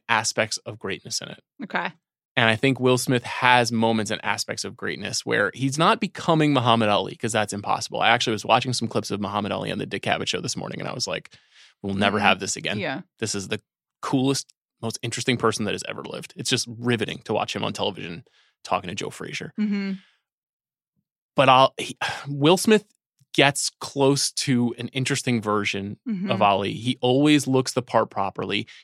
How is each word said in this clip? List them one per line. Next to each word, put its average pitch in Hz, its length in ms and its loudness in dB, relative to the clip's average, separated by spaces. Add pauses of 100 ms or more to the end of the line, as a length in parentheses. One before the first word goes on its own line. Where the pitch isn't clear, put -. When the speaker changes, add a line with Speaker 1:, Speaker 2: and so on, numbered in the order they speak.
Speaker 1:
aspects 113 500 0
of 107 200 -14
greatness - 420 -8
in - 80 -12
it. - 100 -16 (240)
Speaker 2:
Okay. 180 280 -4 (460)
Speaker 1:
And 117 120 6
I 110 60 4
think 131 240 2
Will 127 180 4
Smith 123 260 0
has 123 500 4
moments 113 360 2
and 107 140 -6
aspects 107 400 -4
of 107 140 -10
greatness 95 480 -6
where 113 280 0
he's 131 240 -2
not 185 220 2
becoming 156 540 2
Muhammad 117 360 4
Ali, 95 260 0
'cause 110 180 -4
that's 107 200 0
impossible. - 480 -4
I 98 80 4
actually 117 240 2
was 104 120 -4
watching 123 280 4
some 117 140 -4
clips 107 240 -4
of 101 80 -4
Muhammad 101 320 -4
Ali 98 200 -4
on 95 80 -6
the 101 60 -6
Dick 98 180 -8
Cavett 95 240 -2
Show - 120 -2
this - 160 -6
morning, - 240 -8
and - 80 -8
I - 60 -8
was - 140 -6
like, - 280 -8 (460)
"We'll 98 120 -4
never 101 260 2
Speaker 2:
Mm-hmm. 104 80 2
Speaker 1:
have 95 120 4
this 95 160 -4
again." 80 240 -6
Speaker 2:
Yeah. 151 220 -6 (180)
Speaker 1:
This 107 160 -4
is 98 140 -8
the 107 100 -6 (420)
coolest, 135 520 0 (280)
most 113 200 -6
interesting 120 360 -2
person 110 280 0
that 95 80 -2
has 95 160 -8
ever - 140 -10
lived. - 340 -12
It's - 120 -6
just 127 200 0
riveting 117 560 -2
to 110 80 -4
watch 95 220 -2
him 107 100 -4
on 104 80 -4
television 98 500 -6 (400)
talking 90 260 -2
to 85 60 -8
Joe - 140 -8
Frazier. - 500 -12
Speaker 2:
Mm-hmm. 202 340 -4 (1400)
Speaker 1:
But 131 140 6
I'll, 131 280 8
he, - 200 -8 (160)
<sighs> - 140 -12
Will 147 300 4
Smith 214 280 4 (480)
gets 143 360 4 (100)
close 139 540 2
to 120 440 0
an 117 120 -8
interesting 127 520 -2
version 101 560 -2 (100)
Speaker 2:
Mm-hmm. 185 240 -2
Speaker 1:
of 104 100 0
Ali. 101 320 4
He 117 280 -4
always 143 460 4
looks 131 260 2
the 123 80 0
part 110 280 0
properly. 98 580 -4 (160)